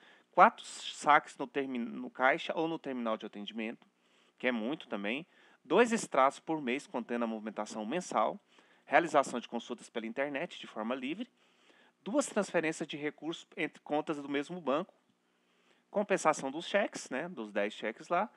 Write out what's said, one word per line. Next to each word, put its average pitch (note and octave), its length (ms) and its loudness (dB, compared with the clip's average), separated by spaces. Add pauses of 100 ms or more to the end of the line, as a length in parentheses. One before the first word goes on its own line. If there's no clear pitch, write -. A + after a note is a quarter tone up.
(320)
quatro - 340 8
saques - 720 2
no C#3 80 -4
termi-, C3+ 320 -4
no B2+ 320 -6
caixa C#3 440 2
ou E3 140 0
no E3 100 -4
terminal A#2+ 380 -2
de G#2 80 -10
atendimento, G#2 640 -8 (520)
que B2+ 100 0
é B2+ 40 2
muito A#2+ 360 -2
também, A2 360 -4 (400)
dois G#3+ 280 4
extratos C#3 480 4
por D#3 200 -2
mês C3 260 -2
contendo A#2+ 360 -4
a A2+ 60 0
movimentação G#2+ 580 -6
mensal, C3+ 520 0 (460)
realização C#3+ 540 4
de - 100 -8
consultas A#2+ 400 -8
pela A2+ 160 -8
internet C#3 540 -4
de - 80 -12
forma A2+ 300 -4
livre, D#3 340 -6 (720)
duas B3 240 0
transferências D#3+ 640 -2
de D#3+ 80 -8
recursos D3 500 -6 (100)
entre D3+ 240 -4
contas D3+ 400 -2
do C#3 80 -10
mesmo C#3+ 320 -2
banco, D3+ 320 0 (960)
compensação D#3+ 640 2
dos D#3+ 160 -8
cheques, - 420 -2
né, C#3 200 -4
dos A2+ 240 -8
dez G#2 200 0
cheques A2+ 360 -8
lá, F3+ 280 0